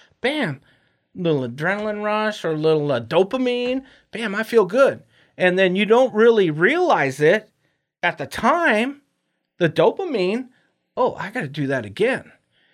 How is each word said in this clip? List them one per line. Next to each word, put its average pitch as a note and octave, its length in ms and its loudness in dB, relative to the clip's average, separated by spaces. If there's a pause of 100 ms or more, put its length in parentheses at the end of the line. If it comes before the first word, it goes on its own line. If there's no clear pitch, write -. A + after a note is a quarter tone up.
(200)
bam, A#3 400 -4 (540)
little D3+ 340 -2
adrenaline G#3 560 -6
rush G#3+ 400 -2
or D#3+ 120 -2
little, D#3 360 0
uh, B2 80 0
dopamine, B3 800 -2 (300)
bam, G#3 220 -6
I G#3+ 80 -4
feel A3 240 2
good. G3 360 2 (340)
And F3+ 220 0
then F#3 160 4
you G#3 120 2
don't A3+ 280 4
really G#3+ 360 4
realize F3 680 2
it F#3 300 2 (520)
at F3 160 -2
the C#3 80 -8
time, C#4 760 0 (560)
the F3 100 2
dopamine, G3 800 0 (480)
"Oh, B3 180 0
I E3+ 160 -12
gotta A3 180 -8
do C#3+ 200 -6
that C3 180 -4
again." G3+ 440 -4 (440)